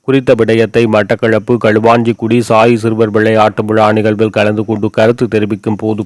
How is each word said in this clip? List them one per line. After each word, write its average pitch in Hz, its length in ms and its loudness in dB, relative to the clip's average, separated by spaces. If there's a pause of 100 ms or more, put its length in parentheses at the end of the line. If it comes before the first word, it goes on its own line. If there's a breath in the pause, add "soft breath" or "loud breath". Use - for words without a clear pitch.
குறித்த 135 360 0
விடயத்தை 113 480 0
மட்டக்களப்பு 110 760 0
களுவாஞ்சிக்குடி 113 760 0
சாய் 117 360 2
சிறுவர் 110 360 -2
விளையாட்டு 107 540 0
விழா 107 260 2
நிகழ்வில் 107 380 0
கலந்து 104 360 -2
கொண்டு 107 240 -4
கருத்து 117 380 0
தெரிவிக்கும் 104 480 -4
போது 110 300 -6